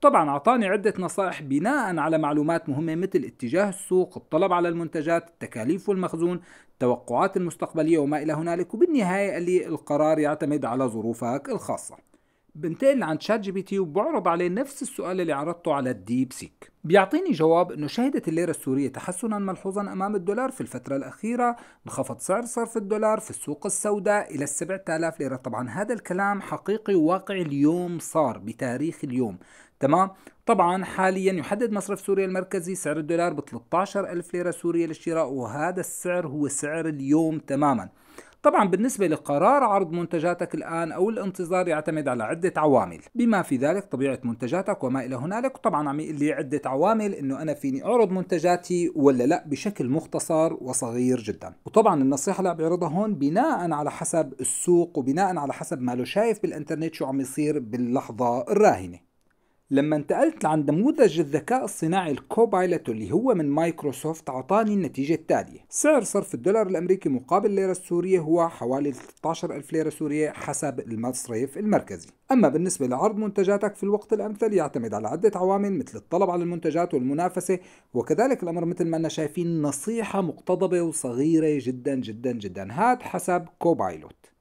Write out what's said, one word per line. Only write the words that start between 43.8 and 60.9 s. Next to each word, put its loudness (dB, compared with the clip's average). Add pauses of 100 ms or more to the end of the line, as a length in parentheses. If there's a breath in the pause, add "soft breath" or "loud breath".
طبيعة -2
منتجاتك -4
وما -2
إلى -8
هنالك. -4
وطبعًا 0
عم -2
يقول -6
لي 2
عدة -4
عوامل 2
إنه -4
أنا -2
فيني -4
أعرض 4
منتجاتي 0
ولا 6
لا 2
بشكل -4
مختصر 0
وصغير 0
جدًا. -8 (120)
وطبعًا 4
النصيحة 0
اللي 2
عم -4
بيعرضها 0
هون 0
بناء 0
على -2
حسب -2
السوق 2
وبناء 0
على -4
حسب -6
ما -2
له -2
شايف 0
بالإنترنت -4
شو -4
عم -2
يصير 0
باللحظة 0
الراهنة. 2 (580)
لما 2
انتقلت 0
لعند 2
نموذج 4